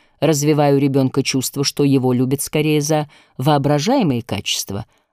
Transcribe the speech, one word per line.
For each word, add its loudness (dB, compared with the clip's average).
развивая 2
у 4
ребёнка 0
чувство, -4
что -2
его 2
любят 0
скорее 0
за -2
воображаемые 0
качества, -8